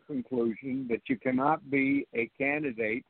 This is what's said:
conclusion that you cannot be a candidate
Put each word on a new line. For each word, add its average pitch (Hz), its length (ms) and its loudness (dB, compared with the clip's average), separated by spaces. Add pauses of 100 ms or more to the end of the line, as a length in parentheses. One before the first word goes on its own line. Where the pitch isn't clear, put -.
conclusion 127 840 -2
that 110 200 -2
you 131 80 2
cannot 139 520 0
be 139 460 2
a 117 240 -2
candidate 135 720 -2